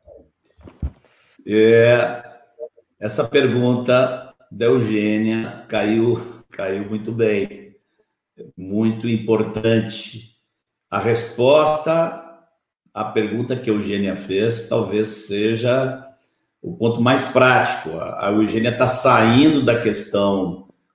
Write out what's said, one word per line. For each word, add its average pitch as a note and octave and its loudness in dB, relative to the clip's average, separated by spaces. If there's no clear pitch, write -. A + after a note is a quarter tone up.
É, A2+ 4
essa G#2+ -4
pergunta B2 0
da G#2 -4
Eugênia A2 0
caiu, A2+ 0
caiu G2 -6
muito G#2+ -8
bem. A2 -2
Muito A2 -2
importante. A2 -2
A F#2+ -4
resposta D3+ 0
à G#2+ -6
pergunta A#2 -2
que A#2+ -6
a A2+ 0
Eugênia G2+ -2
fez G#2 -4
talvez G#2+ -2
seja A2+ -2
o - -10
ponto A#2 0
mais C3+ 2
prático. A#2+ 2
A, - -6
a G2+ 0
Eugênia A2 0
tá B2+ 2
saindo B2 4
da A#2 2
questão G2 -2